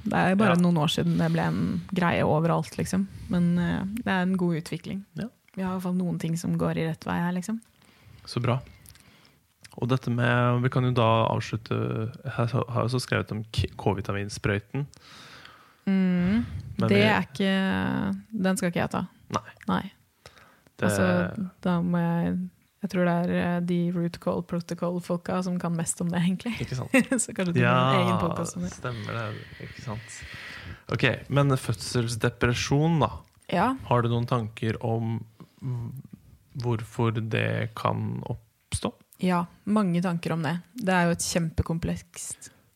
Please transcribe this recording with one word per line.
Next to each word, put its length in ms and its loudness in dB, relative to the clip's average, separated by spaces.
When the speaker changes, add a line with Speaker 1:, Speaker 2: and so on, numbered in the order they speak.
Speaker 1:
Det 100 -2
er 160 4
jo 60 4
bare 180 6
Speaker 2:
Ja. 80 4
Speaker 1:
noen 160 4
år 100 2
siden 300 2
det 140 2
ble 100 2
en 380 0
greie 300 2
overalt, 560 2
liksom. 300 0
Men, 300 2
eh, 240 0
det 100 -6
er 160 0
en 140 0
god 260 2
utvikling. 400 -8
Speaker 2:
Ja. 100 -6
Speaker 1:
Vi 60 -6
har 100 -2
i 80 -4
hvert 20 -8
fall 120 -2
noen 260 -2
ting 160 -2
som 200 -2
går 220 0
i 100 0
rett 160 -6
vei 140 -2
her, 140 0
liksom. 280 -4
Speaker 2:
Så 160 -4
bra. 200 0
Og 100 -2
dette 200 0
med, 540 4
vi 60 4
kan 160 2
jo 80 2
da 340 4
avslutte, 480 -2
jeg 100 -8
har, 140 0
har 400 0
jo 0 -
også 160 0
skrevet 300 0
om 180 -4
K-, 260 0
K-vitaminsprøyten. 1120 -2
Speaker 1:
Mm. 580 4
Speaker 2:
Men 100 2
Speaker 1:
Det 80 6
Speaker 2:
vi 60 8
Speaker 1:
er 240 4
ikke, 960 0
den 140 2
skal 140 0
ikke 100 0
jeg 100 0
ta. 120 -2
Speaker 2:
Nei. 120 0
Speaker 1:
Nei. 140 0
Speaker 2:
Det 100 0
Speaker 1:
Altså, 600 2
da 220 0
må 160 0
jeg, 400 0
jeg 80 -4
tror 140 2
det 100 2
er, 200 0
eh, 40 0
de 320 0
root 280 -2
call 220 -2
protocol-folka 1040 -4
som 140 -2
kan 180 -2
mest 240 -4
om 80 0
det, 140 0
egentlig. 380 0
Speaker 2:
Ikke 160 -4
sant? 160 -6
Speaker 1:
<laughs> 280 4
Så 140 -6
kanskje 200 0
de 60 4
har 340 6
en 60 6
egen 140 4
Speaker 2:
Ja, 60 2
Speaker 1:
podcast 360 -2
om 60 -6
det. 100 -6
Speaker 2:
stemmer 400 -8
det. 560 -8
Ikke 140 -16
sant? 400 -10
Ok, 160 -2
men 220 4
fødselsdepresjon 1500 0
da. 100 2
Speaker 1:
Ja. 240 2
Speaker 2:
Har 180 2
du 60 0
noen 180 0
tanker 540 -2
om 380 -2
v-, 320 -6
hvorfor 560 0
det 600 -2
kan 480 -2
oppstå? 680 -6
Speaker 1:
Ja, 240 2
mange 380 2
tanker 300 -2
om 100 -2
det. 140 0
Det 180 -4
er 140 4
jo 60 4
et 120 -2
kjempekomplekst. 1300 -4